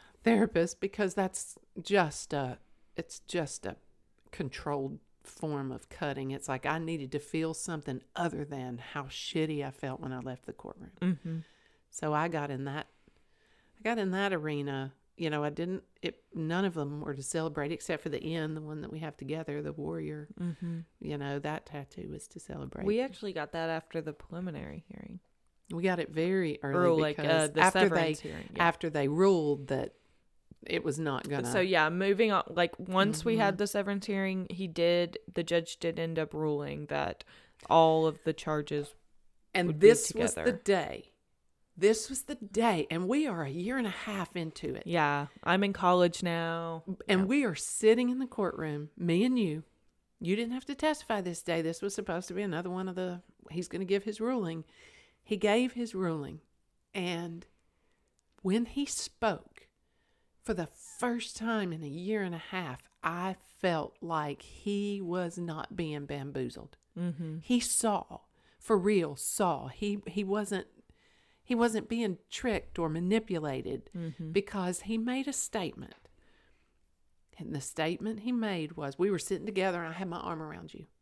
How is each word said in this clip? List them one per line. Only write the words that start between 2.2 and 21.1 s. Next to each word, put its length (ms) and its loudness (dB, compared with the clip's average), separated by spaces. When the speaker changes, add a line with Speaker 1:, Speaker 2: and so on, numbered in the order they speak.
Speaker 1:
a, 260 -2
it's 240 -8
just 440 -4
a 120 -6
controlled 680 -4
form 480 -6
of 160 -12
cutting. 440 -6
It's 180 -6
like 160 -4
I 120 0
needed 360 -4
to 60 -2
feel 340 -4
something 480 -6
other 260 -2
than 360 -8
how 240 -10
shitty 640 -4
I 60 -8
felt 300 -8
when 100 -6
I 80 -6
left 260 -10
the 80 -10
courtroom. 380 -16
Speaker 2:
Mm-hmm. 360 -2
Speaker 1:
So 240 -4
I 140 2
got 240 -4
in 140 -6
that, 220 -6
I 40 -20
got 160 0
in 140 2
that 220 2
arena. 600 -2
You 140 -2
know, 140 0
I 60 0
didn't, 340 -4
it, 200 -6
none 320 0
of 80 0
them 280 -4
were 120 -4
to 100 -8
celebrate 480 -2
except 320 -4
for 60 -6
the 260 -4
end, 220 -2
the 40 -8
one 200 -8
that 100 -10
we 80 -8
have 180 -8
together, 440 -6
the 120 -6
warrior. 540 -8
Speaker 2:
Mm-hmm. 400 -6
Speaker 1:
You 160 -4